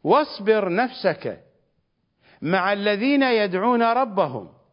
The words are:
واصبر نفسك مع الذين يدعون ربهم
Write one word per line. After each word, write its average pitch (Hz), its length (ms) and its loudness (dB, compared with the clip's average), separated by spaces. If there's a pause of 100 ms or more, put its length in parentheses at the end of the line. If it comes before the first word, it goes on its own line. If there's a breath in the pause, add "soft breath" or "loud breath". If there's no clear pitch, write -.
واصبر 202 720 0
نفسك 190 680 -4 (960 soft breath)
مع 185 320 0
الذين 214 500 0
يدعون 226 600 2
ربهم 190 680 -2 (200)